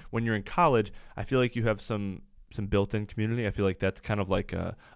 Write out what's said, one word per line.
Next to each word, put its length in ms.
when 140
you're 100
in 80
college, 500
I 60
feel 160
like 160
you 80
have 180
some, 400
some 160
built-in 400
community. 400
I 40
feel 140
like 140
that's 200
kind 220
of 80
like 240
a, 240